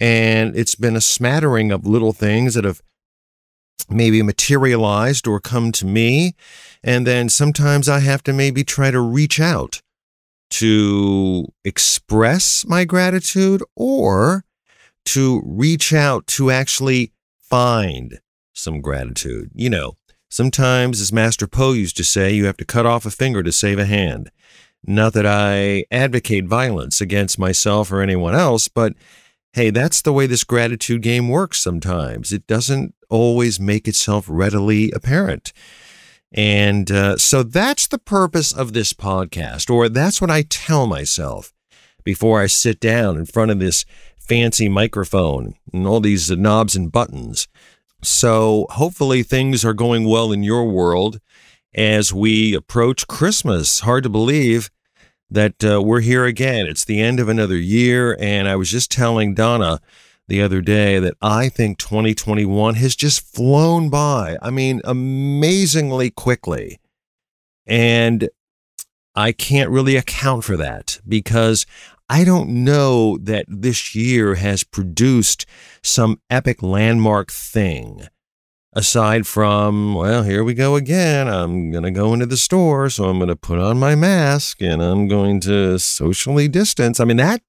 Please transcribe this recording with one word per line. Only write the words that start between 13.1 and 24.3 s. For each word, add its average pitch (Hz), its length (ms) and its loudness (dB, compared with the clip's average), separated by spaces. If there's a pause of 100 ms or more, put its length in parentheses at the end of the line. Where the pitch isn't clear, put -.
or 190 720 0 (600)
to 131 360 0
reach 143 480 -2
out 143 360 0
to 135 220 0
actually 131 640 0 (300)
find 98 800 -2 (320)
some 80 260 -8
gratitude. 65 760 -8
You 123 160 -2
know, 80 280 -4 (320)
sometimes, 127 720 2
as 95 100 -2
Master 110 340 2
Po 131 280 2
used 101 240 -2
to 87 80 -4
say, 98 260 2
you 104 140 2
have 95 120 -2
to - 80 -12
cut 117 200 0
off 117 200 0
a 107 60 -8
finger 120 320 -2
to 85 80 -2
save 101 280 0
a 101 60 0
hand. 90 460 -2 (500)